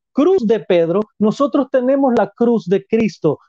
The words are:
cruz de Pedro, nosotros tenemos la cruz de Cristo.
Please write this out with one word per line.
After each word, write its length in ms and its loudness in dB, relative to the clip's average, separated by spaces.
cruz 340 0
de 140 0
Pedro, 400 0
nosotros 540 0
tenemos 460 0
la 120 0
cruz 360 -2
de 200 -2
Cristo. 640 -2